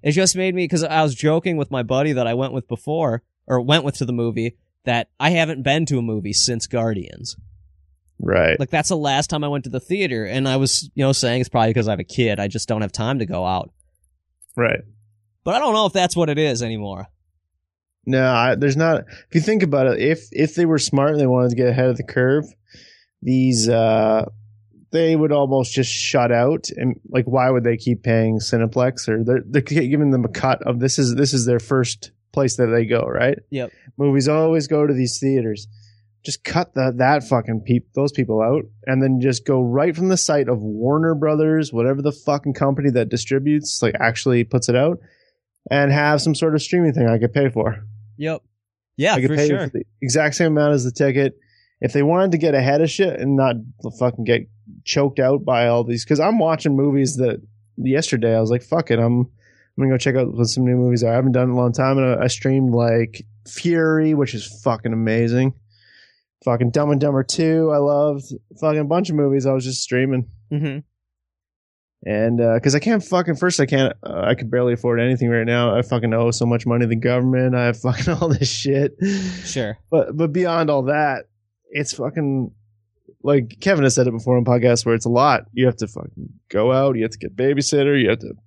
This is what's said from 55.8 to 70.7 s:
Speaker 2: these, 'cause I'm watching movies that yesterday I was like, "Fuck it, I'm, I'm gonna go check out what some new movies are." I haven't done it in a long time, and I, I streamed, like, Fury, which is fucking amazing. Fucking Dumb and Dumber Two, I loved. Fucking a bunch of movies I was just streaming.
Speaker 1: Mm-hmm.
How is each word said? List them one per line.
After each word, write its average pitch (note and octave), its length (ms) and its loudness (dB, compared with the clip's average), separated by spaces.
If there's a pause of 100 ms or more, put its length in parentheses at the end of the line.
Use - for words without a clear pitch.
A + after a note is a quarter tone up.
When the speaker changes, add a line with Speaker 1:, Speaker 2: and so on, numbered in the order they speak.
Speaker 2:
these, A#2 220 -6
'cause D3+ 140 2
I'm G3+ 180 2
watching D#3+ 400 0
movies C#3 400 0
that A#2 240 0 (340)
yesterday B2 600 0
I - 20 2
was A2+ 120 0
like, A#2+ 100 0
"Fuck D#3+ 300 -2
it, A#2 80 2
I'm, A#2 220 2
I'm B2 80 -2 (480)
gonna C3+ 120 0
go C3 80 2
check B2+ 180 0
out B2+ 160 0
what A#2 140 0
some A#2+ 180 -2
new B2 140 2
movies B2 260 2
are." A2+ 80 2
I A#2 40 0
haven't C3 180 2
done B2+ 160 2
it - 20 -2
in B2 60 0
a - 20 0
long B2 140 0
time, C3+ 240 2
and C3+ 80 2 (160)
I, B2 40 0
I - 20 2
streamed, C3 480 0
like, A#2 500 0 (220)
Fury, D#3+ 640 0
which C#3+ 220 0
is - 280 -14
fucking A#2 300 -2
amazing. A#2 640 0 (920)
Fucking B2 240 0
Dumb D3 220 0
and C#3 100 2
Dumber C#3 220 0
Two, D#3+ 500 0
I D3 40 2
loved. C#3+ 480 0 (360)
Fucking D#3 180 0
a D3+ 60 -2
bunch E3+ 240 0
of D3+ 60 -2
movies C#3 320 2
I C3+ 60 2
was C3 120 -2
just C3 160 -6
streaming. B2+ 460 -2 (240)
Speaker 1:
Mm-hmm. D3 280 -4 (1300)